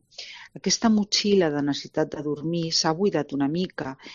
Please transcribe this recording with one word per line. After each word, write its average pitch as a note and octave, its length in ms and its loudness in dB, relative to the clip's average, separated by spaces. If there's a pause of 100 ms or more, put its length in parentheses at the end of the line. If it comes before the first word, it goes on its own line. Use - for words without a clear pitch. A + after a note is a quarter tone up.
(560)
aquesta - 320 0
motxilla G3+ 640 4
de D3 120 0
necessitat C#3+ 540 -2
de D3+ 60 -6
dormir D#3 500 -4
s'ha D#3+ 220 2
buidat D#3+ 400 0
una C#3 140 2
mica D#3 480 -4 (180)